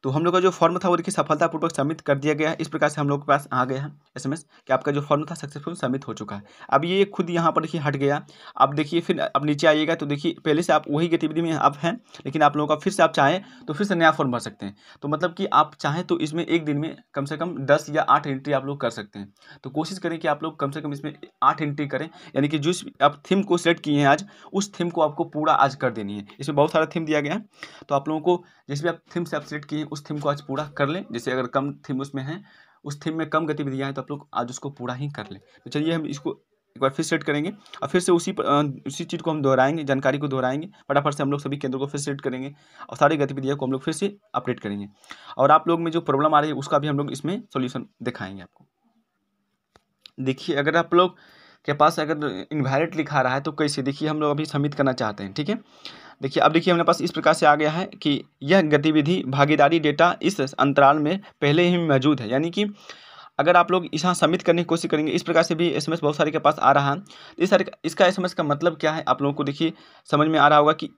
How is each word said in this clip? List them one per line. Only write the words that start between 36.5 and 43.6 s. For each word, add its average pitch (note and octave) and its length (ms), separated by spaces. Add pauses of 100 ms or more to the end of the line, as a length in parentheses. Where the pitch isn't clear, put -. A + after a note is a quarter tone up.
बार C3+ 80
फिर D#3+ 160
सेट D#3+ 180
करेंगे D3 300 (280)
और C#3+ 60
फिर F3+ 140
से F3+ 100
उसी E3+ 200
प-, - 100
अ, C#3+ 460
उसी C3+ 160
चीज़ D#3+ 180
को E3 100
हम D#3 100
दोहराएंगे, C3+ 420
जानकारी C3+ 340
को D3 100
दोहराएंगे, C3+ 420 (200)
फटाफट C#3+ 240
से D3 100
हम C#3 80
लोग C#3+ 100
सभी C#3+ 160
केंद्रों C3+ 220
को C#3 80
फिर C#3+ 140
सेट C#3 200
करेंगे C3 320 (360)
और - 80
सारी D#3 200
गतिविधियों C#3 400
को C#3 80